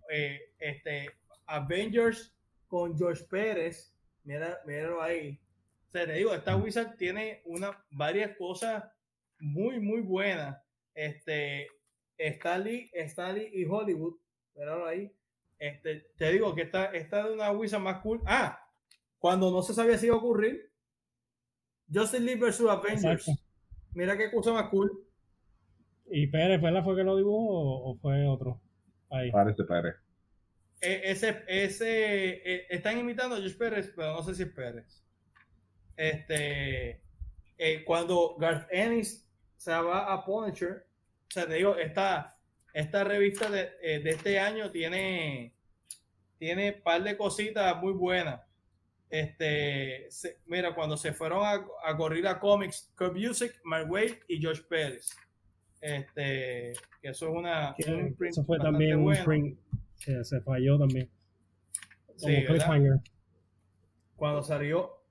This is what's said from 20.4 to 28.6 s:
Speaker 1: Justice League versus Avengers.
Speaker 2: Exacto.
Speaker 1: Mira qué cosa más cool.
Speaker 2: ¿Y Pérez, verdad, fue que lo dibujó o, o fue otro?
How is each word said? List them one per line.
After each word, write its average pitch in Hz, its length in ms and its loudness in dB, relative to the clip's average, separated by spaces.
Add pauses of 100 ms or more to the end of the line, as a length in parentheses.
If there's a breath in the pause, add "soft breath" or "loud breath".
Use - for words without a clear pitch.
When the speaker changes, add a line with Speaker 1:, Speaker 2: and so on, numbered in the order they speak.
Speaker 1:
Justice 220 300 2
League 240 180 0
versus 233 280 4
Avengers. 196 600 2
Speaker 2:
Exacto. 147 140 0 (500)
Speaker 1:
Mira 185 240 2
qué 214 140 0
cosa 233 220 2
más 220 180 2
cool. 196 200 4 (1160)
Speaker 2:
¿Y 151 200 2
Pérez, 160 340 4
verdad, 170 240 4
fue 190 120 2
que 190 80 4
lo 190 120 4
dibujó 202 220 4
o, 139 540 0
o 131 60 -10
fue 143 280 2
otro? 123 340 0 (500)